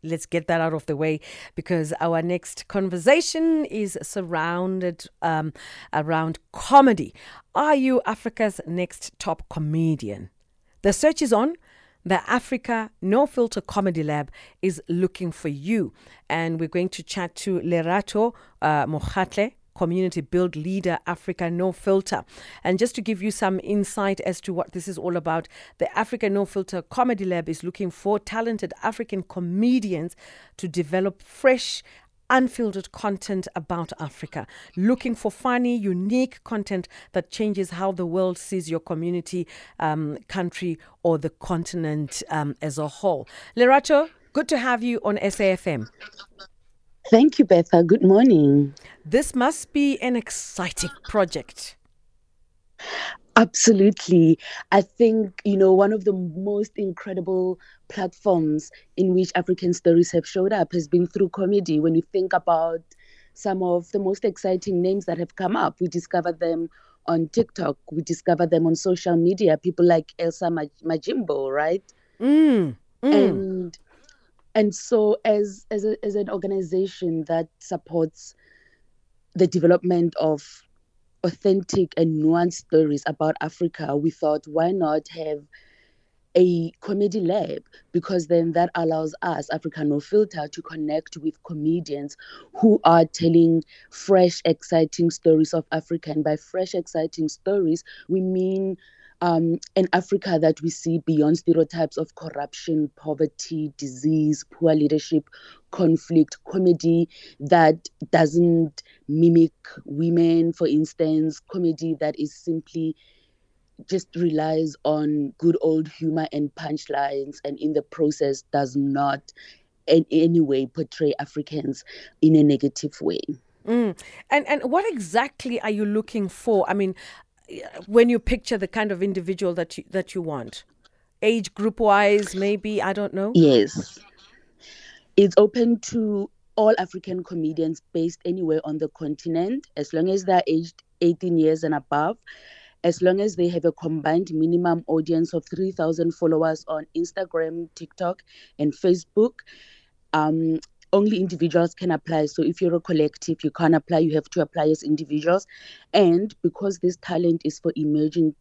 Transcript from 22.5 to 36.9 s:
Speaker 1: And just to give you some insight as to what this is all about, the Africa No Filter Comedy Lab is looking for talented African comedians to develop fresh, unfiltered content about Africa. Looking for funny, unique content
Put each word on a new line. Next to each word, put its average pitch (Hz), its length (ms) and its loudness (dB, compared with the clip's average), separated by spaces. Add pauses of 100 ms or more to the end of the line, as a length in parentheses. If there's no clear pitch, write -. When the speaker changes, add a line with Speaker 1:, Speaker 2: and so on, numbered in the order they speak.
Speaker 1:
And 185 140 0
just 233 180 0
to 233 60 -6
give 196 220 -4
you 214 80 -2
some 190 320 -2
insight 196 580 -2
as - 200 -6
to 190 120 -8
what - 200 -6
this 180 140 -10
is 185 120 -10
all 175 180 -4
about, 160 300 -4 (320)
the - 180 -2
Africa 214 320 -2
No 202 160 0
Filter 190 380 -8
Comedy 240 420 -2
Lab 170 240 -4
is 160 140 -8
looking 180 260 -6
for 202 300 -2
talented 220 520 -6 (120)
African 220 400 -6
comedians 185 920 -2 (420)
to 190 100 -8
develop 180 560 -4
fresh, - 600 -2 (460)
unfiltered 247 640 -2
content 196 600 -6
about 170 460 -8
Africa. - 480 -12 (300)
Looking 233 360 0
for 220 160 -6
funny, 247 460 -2
unique 208 680 -2
content 202 440 -6 (240)